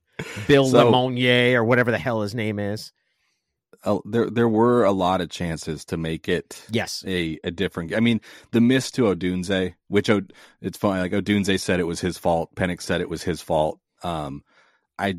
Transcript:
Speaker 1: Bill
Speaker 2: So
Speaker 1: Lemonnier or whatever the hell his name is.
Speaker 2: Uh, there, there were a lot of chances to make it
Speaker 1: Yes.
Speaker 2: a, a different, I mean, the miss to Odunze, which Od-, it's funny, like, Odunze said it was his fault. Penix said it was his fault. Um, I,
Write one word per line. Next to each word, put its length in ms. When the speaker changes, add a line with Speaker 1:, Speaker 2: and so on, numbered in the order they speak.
Speaker 1:
Bill 180
Speaker 2:
So 200
Speaker 1:
Lemonnier 760
or 40
whatever 260
the 60
hell 240
his 140
name 240
is. 340
Speaker 2:
Uh, 220
there, 240
there 200
were 360
a 60
lot 300
of 80
chances 560
to 120
make 320
it 420
Speaker 1:
Yes. 340
Speaker 2:
a, 380
a 80
different, 420
I 60
mean, 220
the 100
miss 300
to 120
Odunze, 720
which 200
Od-, 240
it's 160
funny, 240
like, 100
Odunze 480
said 200
it 40
was 160
his 180
fault. 380
Penix 260
said 200
it 80
was 120
his 200
fault. 380
Um, 420
I, 220